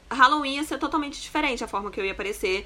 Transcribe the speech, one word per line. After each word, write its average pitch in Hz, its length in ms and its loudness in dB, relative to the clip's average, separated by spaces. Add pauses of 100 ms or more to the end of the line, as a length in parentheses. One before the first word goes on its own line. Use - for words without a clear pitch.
Halloween 269 500 4
ia 285 40 0
ser 302 160 -4
totalmente 294 420 -2
diferente 277 440 -2
a - 20 -4
forma 208 240 -4
que 190 80 -10
eu 202 60 0
ia 196 80 0
aparecer, 196 540 -2